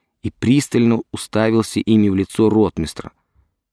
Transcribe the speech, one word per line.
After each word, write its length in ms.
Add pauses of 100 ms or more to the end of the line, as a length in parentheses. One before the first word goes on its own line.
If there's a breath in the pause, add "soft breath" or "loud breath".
(220)
и 80
пристально 720 (100)
уставился 680
ими 280
в 60
лицо 340
ротмистра, 640 (600)